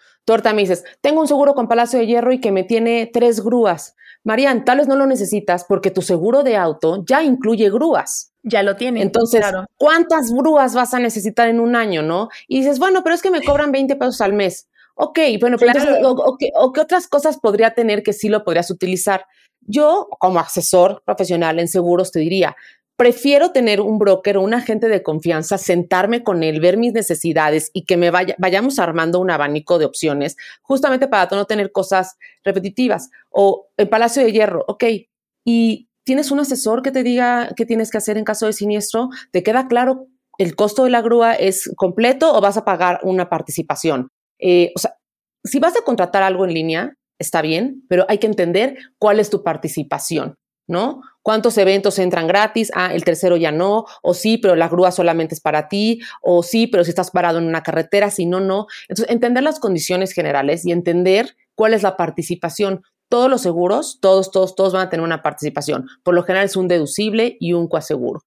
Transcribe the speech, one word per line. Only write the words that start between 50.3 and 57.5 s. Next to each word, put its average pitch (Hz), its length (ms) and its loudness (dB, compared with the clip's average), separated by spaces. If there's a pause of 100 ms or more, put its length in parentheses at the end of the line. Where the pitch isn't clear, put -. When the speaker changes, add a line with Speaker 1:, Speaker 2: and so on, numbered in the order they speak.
Speaker 1:
¿no? 208 320 -4 (240)
¿Cuántos 220 340 2
eventos 196 400 2
entran 180 280 0
gratis? 214 480 0
Ah, 180 200 -2
el 170 80 -2
tercero 175 340 2
ya 165 140 0
no. 202 360 0 (160)
O 180 100 2
sí, 220 240 0
pero 196 200 4
la 165 120 2
grúa 180 240 2
solamente 165 420 0
es - 60 -10
para 151 280 -2
ti. 220 320 -2 (200)
O 175 220 2
sí, 226 240 0
pero 196 180 2
si 165 60 -4
estás 180 200 -2
parado 170 280 0
en 170 80 -2
una 165 160 -4